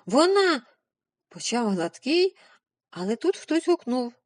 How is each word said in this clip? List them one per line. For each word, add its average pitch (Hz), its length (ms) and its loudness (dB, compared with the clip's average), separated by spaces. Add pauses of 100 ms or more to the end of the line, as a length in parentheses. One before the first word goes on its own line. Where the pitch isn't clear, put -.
вона", 339 600 2 (600)
почав 226 400 -4
гладкий, 254 680 -2 (540)
але 190 260 -4
тут 339 200 -2
хтось - 320 -4
гукнув. 247 460 -2 (120)